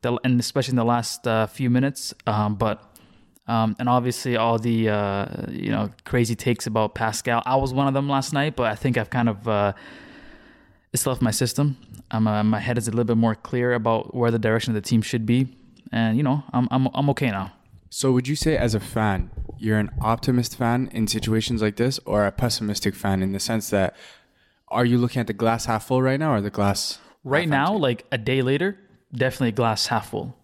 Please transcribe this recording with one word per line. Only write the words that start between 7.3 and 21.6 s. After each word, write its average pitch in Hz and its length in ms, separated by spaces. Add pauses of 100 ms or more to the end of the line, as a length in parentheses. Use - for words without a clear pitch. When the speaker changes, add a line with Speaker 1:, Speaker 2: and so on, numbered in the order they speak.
Speaker 1:
I 131 120
was 135 140
one 139 160
of 135 60
them 139 160
last 135 240
night, 147 220
but 123 160
I - 20
think 123 240
I've 110 140
kind 117 180
of, 104 180
uh, 101 260 (1160)
it's - 140
left 131 160
my 117 80
system. 135 480 (320)
I'm, 110 180
uh, 107 160
my 107 160
head 120 200
is 110 80
a 113 40
little 120 120
bit 117 140
more 113 180
clear 123 380
about 113 420
where 117 160
the 113 80
direction 110 360
of 104 60
the - 80
team 113 140
should 113 240
be, 127 280 (360)
and, 113 260
you 151 60
know, 143 200 (100)
I'm, 123 180
I'm, 131 240
I'm 143 160
okay 131 180
now. 95 220 (380)
Speaker 2:
So 135 240
would 127 140
you 151 100
say 156 200
as 113 160
a 107 60
fan, 101 500 (300)
you're 107 180
an 104 140 (100)
optimist 117 540
fan 120 380
in 110 140
situations 110 540